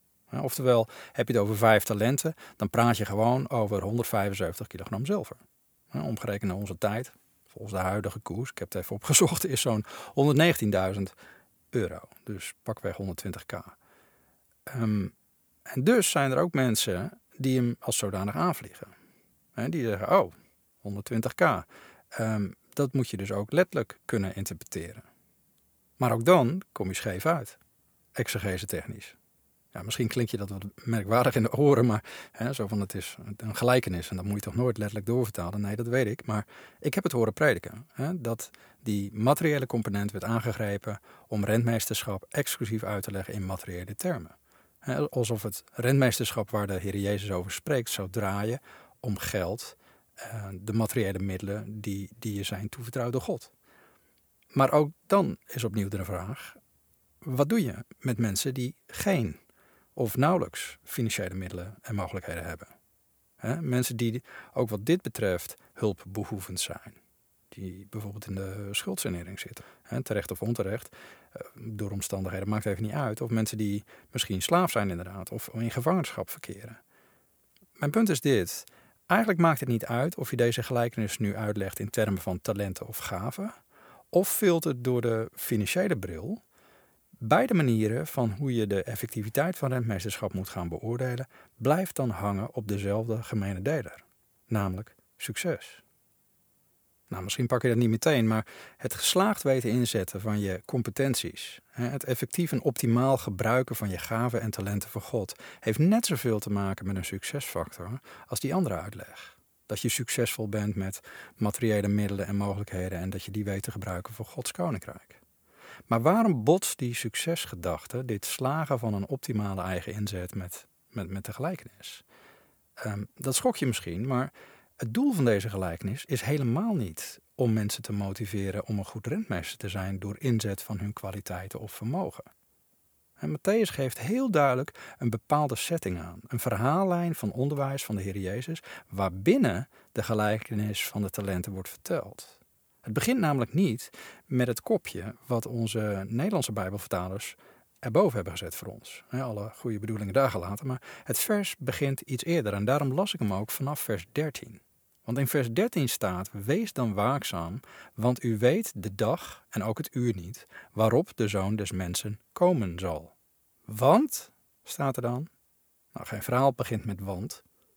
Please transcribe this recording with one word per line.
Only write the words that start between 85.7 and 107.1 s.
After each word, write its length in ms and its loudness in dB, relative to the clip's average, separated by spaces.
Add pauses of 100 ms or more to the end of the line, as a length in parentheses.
bril. 440 -6 (760)
Beide 360 4
manieren 520 4
van 240 0
hoe 240 -2
je 120 2
de 160 2
effectiviteit 760 -2
van 140 0
rentmeesterschap 600 -2
moet 160 -4
gaan 200 -4
beoordelen, 600 -4 (280)
blijft 400 2
dan 140 0
hangen 440 -2
op 140 -4
dezelfde 540 0
gemene 400 -2
deler, 420 -4 (420)
namelijk 480 -2 (220)
succes. 680 -6 (1300)
Nou, 140 -6
misschien 240 -2
pak 160 2
je 60 4
dat 80 4
niet 120 6
meteen, 380 4
maar 200 2 (300)
het 180 -6
geslaagd 480 2
weten 280 2
inzetten 500 0
van 200 0
je 240 -2
competenties, 960 -2 (100)
hè, 140 -6
het 200 -4
effectief 480 -2
en 100 0
optimaal 540 4
gebruiken 600 0
van 120 -2
je 100 -4
gaven 420 -2
en 100 -2
talenten 400 -4
voor 120 -6
God, 320 -4 (260)
heeft 180 2
net 280 6
zoveel 320 2
te 120 -4
maken 360 0
met 100 0
een 80 -4
succesfactor 960 -6 (260)